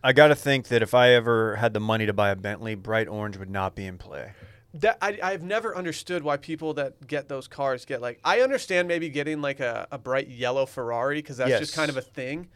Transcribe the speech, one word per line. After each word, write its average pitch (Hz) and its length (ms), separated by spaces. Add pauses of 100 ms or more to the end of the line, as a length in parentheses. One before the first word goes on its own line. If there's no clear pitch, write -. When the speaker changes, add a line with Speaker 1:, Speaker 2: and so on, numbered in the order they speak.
Speaker 1:
I 131 80
gotta 147 240
think 135 320
that 117 120
if 110 140
I 123 160
ever 113 460
had 113 180
the 107 60
money 110 260
to 104 60
buy 101 180
a 98 60
Bentley, 104 400
bright 107 320
orange 104 280
would 95 140
not 95 240
be 98 100
in 92 140
play. 73 340 (420)
Speaker 2:
That, 208 280
I, 202 200
I've 185 200
never 208 340
understood 175 460
why 143 160
people 156 360
that 135 320
get 143 220
those 135 180
cars 135 380
get, 123 160
like, 120 240
I 190 160
understand 190 480
maybe 170 220
getting, 147 320
like, 139 180
a, 117 300
a 139 80
bright 131 300
yellow 127 360
Ferrari 127 560
'cause 147 160
that's 127 140
just 127 220
Speaker 1:
Yes. - 20
Speaker 2:
kind 156 160
of 131 80
a - 20
thing. 143 560